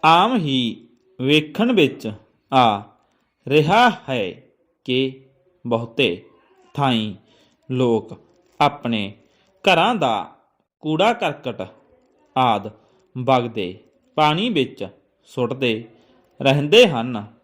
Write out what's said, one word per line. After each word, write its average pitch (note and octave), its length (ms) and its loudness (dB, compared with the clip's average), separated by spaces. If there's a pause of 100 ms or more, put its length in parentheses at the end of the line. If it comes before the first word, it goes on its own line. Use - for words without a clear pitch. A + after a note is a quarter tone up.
ਆਮ F3 340 4
ਹੀ C3 520 -4 (320)
ਵੇਖਣ D3+ 520 0
ਵਿੱਚ C#3 380 0 (420)
ਆ A2+ 300 2 (640)
ਰਿਹਾ D3+ 320 2 (300)
ਹੈ A2 220 -4 (560)
ਕਿ C3 420 -4 (360)
ਬਹੁਤੇ A#2 440 -2 (680)
ਥਾਈਂ A2+ 400 -2 (540)
ਲੋਕ A#2+ 440 -2 (480)
ਆਪਣੇ A#2 520 -2 (520)
ਘਰਾਂ F#3+ 300 4
ਦਾ C#3+ 180 0 (680)
ਕੂੜਾ D#3 300 0
ਕਰਕਟ D3 500 -6 (760)
ਆਦਿ G#2+ 340 0 (460)
ਵਗਦੇ A#2+ 560 0 (440)
ਪਾਣੀ D#3 340 2
ਵਿੱਚ C3+ 360 -4 (420)
ਸੁੱਟਦੇ B2+ 440 -4 (680)
ਰਹਿੰਦੇ D3 480 4
ਹਨ A#2 360 -6 (200)